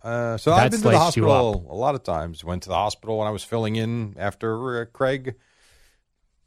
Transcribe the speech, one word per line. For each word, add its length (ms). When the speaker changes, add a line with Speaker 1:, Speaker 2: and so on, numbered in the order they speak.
Speaker 1:
Uh, 340
so 140
Speaker 2:
That 140
Speaker 1:
I've 60
been 100
to 80
the 80
Speaker 2:
sliced 200
you 100
Speaker 1:
hospital 380
Speaker 2:
up. 60
Speaker 1:
a 40
lot 200
of 80
times. 400
Went 200
to 60
the 60
hospital 440
when 80
I 40
was 120
filling 340
in 400
after, 640
uh, 100
Craig 440